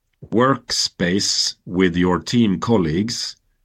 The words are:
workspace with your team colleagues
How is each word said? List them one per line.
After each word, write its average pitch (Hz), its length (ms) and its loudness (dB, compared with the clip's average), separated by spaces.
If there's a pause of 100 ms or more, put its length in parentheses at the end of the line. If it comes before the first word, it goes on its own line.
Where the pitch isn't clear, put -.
(260)
workspace - 1300 -2 (100)
with 90 300 2
your 90 240 2
team 107 400 2
colleagues 101 760 -2 (300)